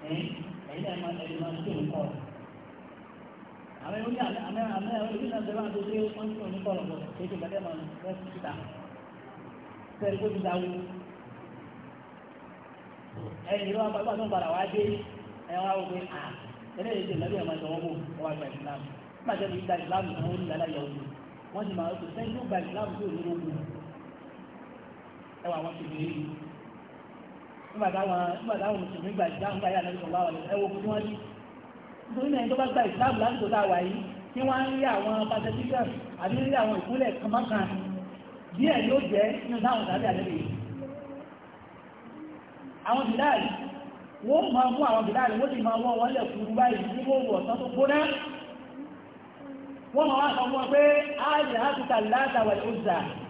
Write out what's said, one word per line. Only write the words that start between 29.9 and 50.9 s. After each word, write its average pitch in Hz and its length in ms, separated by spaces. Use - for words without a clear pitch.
Sọ̀rọ̀ 165 200
àwọn 170 260
ẹ 196 120
wo 202 140
kí 196 100
wọ́n 208 220
rí. 214 120
Nítorí 254 280
náà, 277 100
ẹni 233 100
tó 254 60
bá 262 100
gba 247 180
Islam 247 320
lásìkò 220 340
tá 220 100
a 202 80
wà 180 120
yìí, 190 180
tí - 120
wọ́n 262 200
á 262 60
rí 269 180
àwọn 214 440
pàṣẹsíkà 226 520
àbí 190 220
rí 262 140
àwọn 220 260
ìkúnlẹ̀ 240 360
kọ̀mọ́kan, 214 520
díẹ̀ 262 320
yóò 254 180
jẹ́ 208 260
nínú 240 220
táwọn 220 260
tàbí 185 200
àlẹ́ 185 200
yìí. 160 200
Àwọn 247 240
Bilal, 233 360
wọ́n 269 280
máa 254 220
mú 254 120
àwọn 226 220
Bilal, 220 280
wọ́n 247 180
sì 254 120
máa 226 160
wọ́ 240 200
wọn 240 140
lẹ̀ 240 140
kúrú 214 280
báyìí 233 300
ní 233 200
wọ́n 262 200
wọ̀ 220 120
ọ̀sán 175 220
tó 254 100
gbóná. 277 320
Wọ́n 302 200
máa 269 100
wá 285 100
sọ 247 160
fún 254 100
wọn 262 140
pé, 277 140